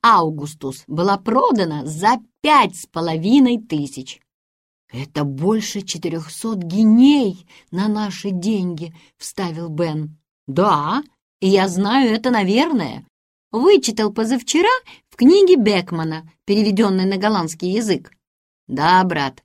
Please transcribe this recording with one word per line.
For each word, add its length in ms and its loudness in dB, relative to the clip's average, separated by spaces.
Аугустус 840 -2
была 300 -2
продана 720 -2
за 340 -2
пять 340 2
с 100 -18
половиной 720 2
тысяч. 600 -10
«Это 320 -6
больше 560 -4
четырёхсот 800 -8
гиней 880 4
на 180 -2
наши 420 -6
деньги», 640 -4
вставил 540 -10
Бен. 480 -6
«Да, 560 0
и 80 0
я 180 4
знаю 460 0
это, 180 -2
наверное. 760 0
Вычитал 600 2
позавчера 560 0
в 80 -20
книге 400 6
Бекмана, 720 -2
переведённой 640 2
на 100 -2
голландский 540 -2
язык». 420 -4
Да, 360 2
брат, 400 -4